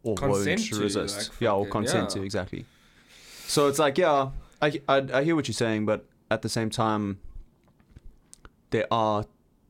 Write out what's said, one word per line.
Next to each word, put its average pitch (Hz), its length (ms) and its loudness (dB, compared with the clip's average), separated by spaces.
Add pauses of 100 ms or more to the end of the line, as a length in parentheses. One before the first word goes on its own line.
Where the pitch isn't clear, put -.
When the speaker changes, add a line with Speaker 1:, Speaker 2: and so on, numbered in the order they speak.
Speaker 1:
or 110 120 -2
Speaker 2:
Consent 135 460 0
Speaker 1:
won't 220 140 -4
Speaker 2:
to, 107 60 0
Speaker 1:
resist. 101 500 -2
Speaker 2:
like, - 100 -12
Speaker 1:
Yeah, 113 120 2
or 98 120 2
Speaker 2:
fucking, 101 80 -6
Speaker 1:
consent 110 380 0
Speaker 2:
yeah. 101 60 -6
Speaker 1:
to, 101 60 -6
exactly. 98 440 -6 (840)
So 147 180 4
it's 139 120 2
like, 143 200 2
yeah, 147 300 4 (340)
I, 151 260 0
I, 135 240 4
I 135 120 2
hear 165 100 2
what 143 140 0
you're 110 60 -4
saying, 110 320 0
but 104 180 0 (260)
at 113 120 0
the 113 80 -4
same 113 200 -2
time, 107 480 0 (1500)
there 110 200 0
are 107 340 2 (460)